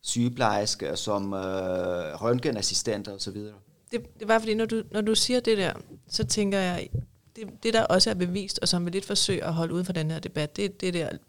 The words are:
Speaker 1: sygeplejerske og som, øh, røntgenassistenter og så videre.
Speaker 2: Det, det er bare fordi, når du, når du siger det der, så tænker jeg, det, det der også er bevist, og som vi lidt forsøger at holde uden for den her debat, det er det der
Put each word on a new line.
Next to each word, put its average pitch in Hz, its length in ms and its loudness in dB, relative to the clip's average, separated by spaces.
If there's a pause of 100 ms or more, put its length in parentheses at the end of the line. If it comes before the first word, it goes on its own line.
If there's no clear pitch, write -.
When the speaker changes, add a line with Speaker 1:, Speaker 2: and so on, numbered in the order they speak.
Speaker 1:
sygeplejerske 113 880 0
og 82 80 -2
som, 98 340 -2
øh, 92 880 -2
røntgenassistenter 110 920 0
og 98 80 -10
så 101 100 -8
videre. 104 240 -10 (360)
Speaker 2:
Det, 226 240 -6
det - 80 -14
er 208 40 -10
bare 220 140 6
fordi, 220 140 0
når 226 120 0
du, 220 160 0 (100)
når 214 80 0
du 220 140 4
siger 247 260 4
det 226 180 4
der, 180 140 0 (360)
så - 160 -2
tænker 202 340 2
jeg, 180 300 -2 (480)
det, 220 120 -12 (140)
det 226 120 2
der 220 80 6
også 190 280 6
er 214 40 0
bevist, 180 440 -2
og 170 100 -2
som 175 180 2
vi 170 40 -4
lidt 190 140 -2
forsøger 196 420 0
at 165 80 0
holde 165 200 0
uden 180 100 0
for 185 80 -4
den 160 180 0
her 160 80 -2
debat, 156 380 -4
det 202 80 -2
er 196 40 0
det 185 260 -4
der 165 140 -2 (200)